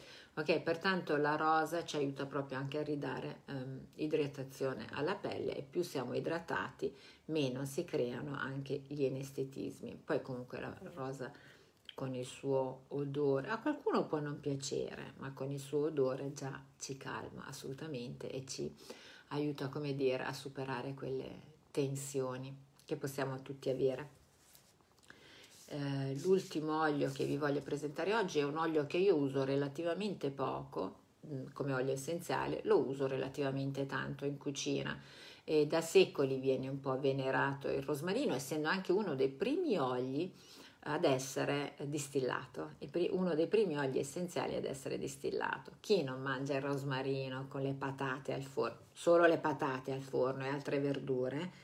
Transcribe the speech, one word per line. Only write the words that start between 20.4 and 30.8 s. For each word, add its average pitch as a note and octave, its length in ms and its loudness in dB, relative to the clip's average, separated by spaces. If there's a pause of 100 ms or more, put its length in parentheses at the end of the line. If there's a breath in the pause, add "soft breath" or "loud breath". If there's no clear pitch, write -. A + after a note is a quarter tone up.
quelle C3+ 540 -6 (220)
tensioni C3+ 840 -2 (280)
che D#3 120 -2
possiamo C3+ 460 -4
tutti C#3 260 -6
avere. C3+ 500 0 (1500 loud breath)
Eh, C#3 500 -2
l'ultimo D#3+ 580 4
olio C#3+ 320 2
che C#3 120 -2
vi C#3+ 120 0
voglio C#3+ 240 2
presentare D3+ 520 -2
oggi F3+ 280 2
è - 20 4
un C#3+ 140 0
olio D#3+ 300 2
che D#3+ 100 -2
io F#3+ 180 8
uso C#3 300 2
relativamente D3 840 0
poco, C#3 680 -4 (280)